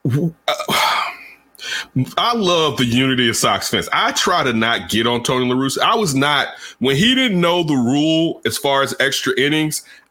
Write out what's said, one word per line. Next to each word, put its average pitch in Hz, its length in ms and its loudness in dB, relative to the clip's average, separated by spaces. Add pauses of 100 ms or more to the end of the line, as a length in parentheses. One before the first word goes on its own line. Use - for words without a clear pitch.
W-, 147 260 0 (140)
uh, - 60 -2 (160)
<sighs> - 380 0 (1080)
I 214 180 0
love 170 420 0
the 131 80 2
unity 123 440 2
of 110 60 -2
Sox 113 340 0
fans. - 240 -2
I 202 200 0
try 175 300 0
to 131 100 0
not 110 360 0
get 113 160 0
on 120 180 0
Tony 127 240 0
La 123 80 0
Russa. 135 240 -2
I - 160 2
was 170 200 0
not, 139 320 2 (320)
when 131 160 2
he 220 180 4
didn't 247 260 0
know 175 240 2
the 151 120 0
rule 147 680 2
as 117 120 -2
far 139 240 2
as 131 180 -2
extra - 400 0
innings, 151 440 0 (280)